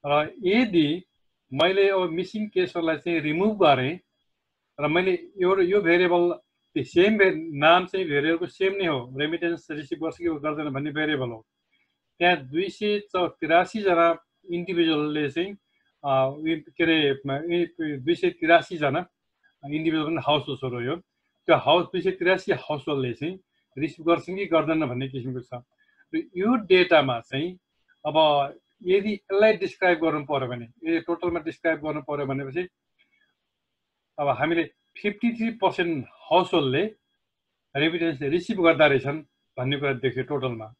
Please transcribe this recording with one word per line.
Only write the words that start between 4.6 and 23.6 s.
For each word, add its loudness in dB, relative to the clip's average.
र 0
मैले 2
यो, 2
यो 4
variable, 4
त्यो -2
same 4
भे-, 6
नाम 2
चाहिँ -4
भेरिएबलको 0
सेम -2
नै -4
हो, -4
remittance -4
receive -8
गर्छ -6
कि -14
गर्दैन -4
भन्ने -6
variable -4
हो। -14
त्यहाँ 4
दुई -6
सय -4
तिरासी 0
जना 2
इन्डिभिजुअलले -2
चाहिँ, -6
अ, 2
उयो -2
के 0
अरे, 2
म-, -4
उयो -4
दुई -2
सय 0
तिरासी 2
जना -2
individual -2
पनि -4
हाउसहोल्ड्सहरू -2
हो -6
यो। -4
त्यो 6
house, 4
दुई -6
सय 0
तिरासी 0
हाउसहोल्डले -4
चाहिँ -8